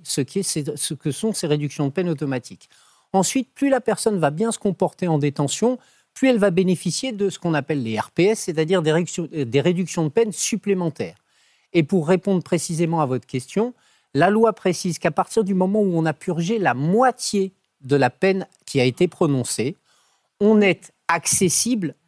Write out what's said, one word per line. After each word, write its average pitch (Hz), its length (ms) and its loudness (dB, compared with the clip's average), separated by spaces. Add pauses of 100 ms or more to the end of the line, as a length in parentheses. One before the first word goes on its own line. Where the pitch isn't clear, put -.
ce - 180 -4
qui - 160 -6
est, 147 400 -4
ce - 160 -6
que 147 160 -6
sont 214 240 -4
ces 175 140 -6
réductions 147 400 -2
de 135 40 -4
peine 180 180 -2
automatiques. 135 600 -6 (420)
Ensuite, 196 440 0
plus 277 140 0
la 254 120 2
personne 214 380 0
va 151 100 2
bien 202 220 -2
se - 80 -6
comporter 185 480 -2
en 160 100 2
détention, 147 600 0 (340)
plus - 140 0
elle 240 120 4
va 196 120 4
bénéficier 185 600 0
de 196 160 -2
ce - 100 -8
qu'on 170 140 -2
appelle 147 300 -2
les 113 140 -4
R - 140 -6
P 175 140 2
S, 214 140 2
c'est-à-dire 165 420 0
des 156 100 2
réductions, 165 420 -2
euh, 147 120 -4
des 123 160 2
réductions 175 420 0
de 151 60 0
peine 220 240 0
supplémentaires. 185 800 -4 (560)
Et 170 120 4
pour 160 220 0
répondre 180 380 0
précisément 165 560 -2
à 151 60 2
votre 127 200 -4
question, 208 480 -4 (400)
la 165 160 4
loi 220 220 4
précise 185 480 -2
qu'à 170 120 0
partir 196 340 0
du 196 80 -2
moment 185 260 0
où 196 160 2
on 160 100 0
a 160 60 0
purgé 170 480 -4
la 143 140 2
moitié 190 800 0 (320)
de 131 100 2
la 135 140 4
peine 190 360 0 (200)
qui 135 160 0
a - 20 4
été 131 240 2
prononcée, 139 720 -2 (640)
on 214 180 6
est 190 320 2 (160)
accessible, 180 880 0 (120)